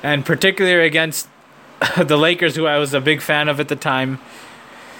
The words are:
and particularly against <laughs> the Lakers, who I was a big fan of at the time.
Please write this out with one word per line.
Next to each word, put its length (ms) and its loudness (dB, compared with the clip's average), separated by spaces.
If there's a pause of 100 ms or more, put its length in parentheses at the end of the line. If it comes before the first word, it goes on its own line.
and 220 0
particularly 600 2
against 420 -2 (380)
<laughs> 320 -6
the 200 2
Lakers, 380 0
who 120 -2
I 100 0
was 160 -2
a 80 0
big 200 0
fan 280 0
of 100 -2
at 100 -6
the 60 -4
time. 440 -4 (800)